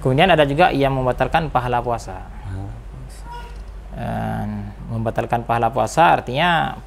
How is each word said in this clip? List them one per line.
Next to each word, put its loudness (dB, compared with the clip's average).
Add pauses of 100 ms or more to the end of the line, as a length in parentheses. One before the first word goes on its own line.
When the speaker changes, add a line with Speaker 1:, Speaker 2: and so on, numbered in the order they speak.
Speaker 1:
Kemudian 4
ada 8
juga 4
yang 2
membatalkan 2
pahala 0
puasa. -4
Speaker 2:
Pahala -10
puasa. -14 (720)
Speaker 1:
Eh, -4 (440)
membatalkan -2
pahala 2
puasa 4
artinya 0